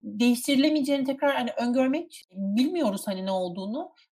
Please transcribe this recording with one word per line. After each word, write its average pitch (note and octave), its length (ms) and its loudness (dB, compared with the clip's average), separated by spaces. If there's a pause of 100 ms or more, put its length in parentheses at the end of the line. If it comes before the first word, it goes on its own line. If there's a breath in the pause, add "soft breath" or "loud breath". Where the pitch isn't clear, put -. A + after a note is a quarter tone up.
değiştirilemeyeceğini C4 1000 2
tekrar, C4+ 320 0
hani, A#3+ 220 -2
öngörmek C4 640 0 (100)
bilmiyoruz G#3 760 0
hani F#3+ 200 -4
ne G3 40 -4
olduğunu. F#3+ 600 -4 (200 soft breath)